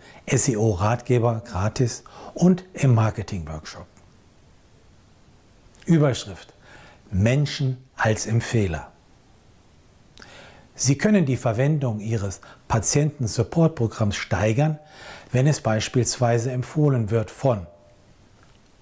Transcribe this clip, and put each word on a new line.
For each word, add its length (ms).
S-E-O-Ratgeber 1200
gratis 600
und 400
im 220
Marketing-Workshop. 920
Überschrift: 680
Menschen 680
als 300
Empfehler. 640
Sie 200
können 300
die 100
Verwendung 640
Ihres 400
Patienten-Support-Programms 1500
steigern, 600
wenn 160
es 140
beispielsweise 920
empfohlen 580
wird 200
von 360